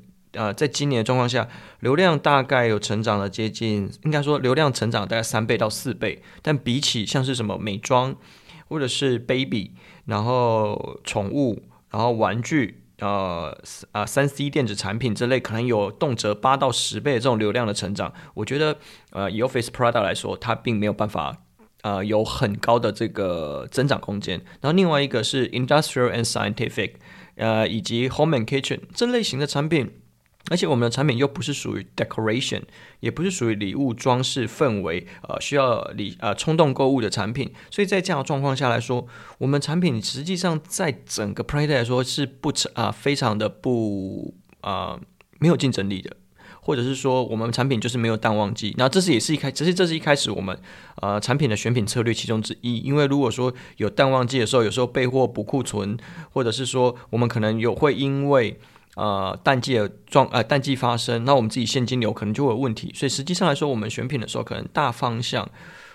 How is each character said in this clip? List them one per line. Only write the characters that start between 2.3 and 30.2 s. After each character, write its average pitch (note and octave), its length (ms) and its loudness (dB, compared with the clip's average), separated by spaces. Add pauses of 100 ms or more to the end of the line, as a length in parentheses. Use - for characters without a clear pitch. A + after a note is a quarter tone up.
概 B2+ 240 2
有 A2 140 2
成 G#2+ 240 -2
长 G#2+ 160 2
了 G2 100 -2
接 A2 180 -4
近， G#2 440 -2 (140)
应 D#3 40 2
该 D3 140 2
说 D3 160 2
流 B2+ 160 2
量 D3 180 4
成 A2+ 160 0
长 G#2+ 180 -2
大 A2+ 100 -2
概 A2+ 40 0
三 A2+ 240 0
倍 A#2 100 2
到 A2 140 2
四 A#2 240 -4
倍， - 300 -4 (180)
但 D3+ 160 2
比 B2 240 0
起 A2+ 240 0
像 C3+ 180 0
是 C3 120 -2
什 A#2 100 -2
么 F#2+ 140 -4
美 G2+ 180 -4
妆， C3 380 0 (520)
或 D#3 120 -6
者 C3 80 0
是 B2 320 0
baby， B2+ 520 -2 (340)
然 G#2+ 200 -2
后 A#2 800 0
宠 G2+ 280 -2
物， C3 320 0 (280)
然 G#2+ 100 -2
后 A#2+ 100 2
玩 A2 300 0
具， B2 400 0 (180)
呃， F#2 580 -2 (340)
呃， G#2+ 140 -2
三 C#3 220 2
C C#3+ 220 -4
电 C#3+ 160 0
子 G#2 100 -4
产 G#2 240 -4
品 A#2 160 0
之 A#2+ 120 0
类， B2+ 120 2
可 - 140 -6
能 A2+ 120 -2
有 G#2 260 0
动 C3 240 0
辄 G#2 200 0
八 C3 220 4
到 C3 140 2
十 - 280 -4
倍 C3+ 140 0
的 A#2 60 2
这 A#2 40 -2
种 B2 160 2
流 G#2 120 2
量 A#2+ 140 0
的 G#2 80 -2
成 G2+ 200 -4
长， F#2+ 200 -6 (220)
我 G#2+ 100 -4
觉 C3+ 140 -4
得， D3+ 180 0 (340)
呃， G2 200 -4
以 G#2 100 -2
Office A#2+ 260 0
Product A#2 340 2
来 F#2+ 120 2
说， F#2+ 240 -4
它 A#2 160 -4
并 A2+ 240 0
没 G#2 80 2
有 G2+ 80 2
办 G#2 160 -2
法， D2 280 -4 (440)
呃， G2+ 240 -2
有 G#2+ 180 2
很 G#2+ 340 0
高 A#2+ 200 4
的 A2+ 140 0
这 A2 160 -4
个 E2 640 -4
增 C3 160 2
长 B2 120 0
空 G2+ 220 -6
间。 F2+ 200 -6 (200)
然 C#3 100 0
后 E3+ 40 2
另 F#3 140 6
外 D3 120 4
一 C#3 60 0
个 A#2+ 160 0
是 B2+ 260 0
Industrial B2+ 600 2
and A2+ 140 0
Scientific， G#2 680 -2 (420)
呃， A2 320 2
以 G#2 140 -2
及 A#2 280 -2
Home D3+ 280 2
and A2 80 0
Kitchen C3+ 360 -2 (120)
这 A#3+ 140 0
类 A#3+ 160 0
型 C3 160 -4
的 C#3+ 80 0
产 D3 200 -2
品， D3 240 2 (600)